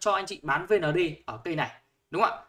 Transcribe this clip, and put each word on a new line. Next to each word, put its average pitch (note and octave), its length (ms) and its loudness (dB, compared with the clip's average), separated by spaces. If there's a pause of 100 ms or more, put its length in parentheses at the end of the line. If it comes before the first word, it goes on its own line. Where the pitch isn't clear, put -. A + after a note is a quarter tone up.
cho G#3 120 2
anh F#3+ 140 -2
chị G3 160 -10
bán D3+ 240 0
V G#3 60 2
N D#3+ 220 2
D E3+ 40 2 (280)
ở A2+ 180 -10
cây - 120 -4
này, C3+ 140 -2 (400)
đúng F3 120 2
không G3+ 80 4
ạ? - 180 -10